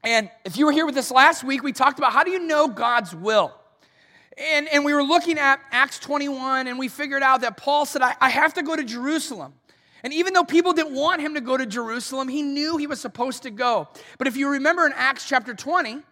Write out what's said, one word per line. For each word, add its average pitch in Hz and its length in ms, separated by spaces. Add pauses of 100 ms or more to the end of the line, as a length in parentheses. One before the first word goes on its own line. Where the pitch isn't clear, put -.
And 220 240 (160)
if 180 140
you 294 80
were 302 60
here 311 120
with 277 140
us 254 120
last 269 320
week, 269 200
we 277 100
talked 269 260
about 247 140
how 269 120
do 370 60
you 370 100
know 311 280
God's 233 460
will? 190 420 (800)
And, 302 320
and 285 160
we 294 80
were 294 100
looking 330 360
at 269 220 (120)
Acts 262 260
twenty-one, 262 680
and 247 120
we 262 100
figured 277 340
out 262 180
that 233 160
Paul 294 300
said, 269 160
"I, 247 180
I 269 80
have 277 240
to 359 100
go 320 140
to 311 80
Jerusalem." 240 680 (480)
And 262 100
even 349 220
though 359 100
people 349 300
didn't 311 200
want 302 280
him 302 140
to 294 40
go 254 160
to 262 80
Jerusalem, 240 640
he 285 140
knew 294 340
he 294 100
was 285 140
supposed 247 440
to 262 60
go. 214 380 (300)
But 262 80
if 240 100
you 277 100
remember 294 380
in 285 100
Acts 254 320
chapter 247 280
twenty 285 580